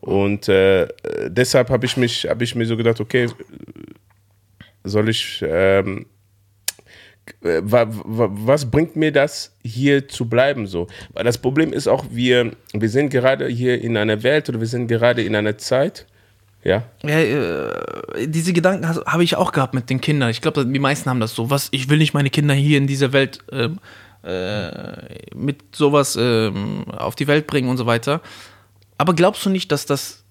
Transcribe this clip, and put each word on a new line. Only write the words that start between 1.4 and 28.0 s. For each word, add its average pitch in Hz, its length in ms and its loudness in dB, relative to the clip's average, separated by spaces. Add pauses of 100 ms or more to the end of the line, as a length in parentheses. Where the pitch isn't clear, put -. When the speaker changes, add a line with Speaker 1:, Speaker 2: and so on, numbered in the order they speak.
Speaker 1:
hab 127 160 0
ich 120 100 -2
mich, 120 340 -2
hab 104 120 -2
ich 117 140 -4
mir 117 100 0
so 113 100 0
gedacht, 113 240 0
okay, 120 280 0 (1600)
soll 107 260 2
ich, - 380 -4
ähm, 95 600 2 (1300)
äh, 82 220 0
wa-, 113 260 4
wa-, 110 420 -2
was 127 380 0
bringt 156 280 0
mir 156 160 0
das, - 500 -2
hier 139 460 0
zu - 180 -6
bleiben, 123 400 2
so? 87 200 -4 (260)
Weil - 100 -6
das 117 140 2
Problem 143 340 0
ist 135 160 -2
auch, 135 240 2
wir, 123 400 2 (220)
wir 107 160 0
sind 135 220 0
gerade 135 360 2
hier 123 340 0
in 117 140 -2
einer 107 280 0
Welt 147 260 2
oder 120 100 -4
wir 113 80 -2
sind 120 220 -4
gerade 117 340 2
in 104 120 0
einer 107 220 0
Zeit, - 480 -2 (560)
ja? 107 220 0 (200)
Speaker 2:
Ja, 151 160 0
äh, 78 1080 -4
diese 165 240 -2
Gedanken 175 340 2
has-, 165 200 -2
hab 160 160 0
ich 175 160 0
auch 170 160 0
gehabt 135 200 0
mit 127 160 -4
den 131 120 -2
Kindern. 143 280 0
Ich 113 120 -4
glaub, 156 140 -2
die 135 240 0
meisten 143 300 -2
haben 127 120 0
das 110 120 -4
so. 117 160 -4
Was, 139 220 0
ich 127 160 -4
will 147 120 6
nicht 151 140 2
meine 139 160 2
Kinder 147 240 2
hier 143 240 4
in 139 80 4
dieser 139 280 0
Welt, 135 260 2 (100)
ähm, 135 300 -4 (440)
äh, 92 480 -6 (600)
mit - 400 -8
sowas, 143 460 2
ähm, 107 680 0
auf - 260 -6
die 143 120 -4
Welt 147 200 2
bringen 127 220 0
und 127 80 -2
so 120 80 -4
weiter. 120 340 0 (760)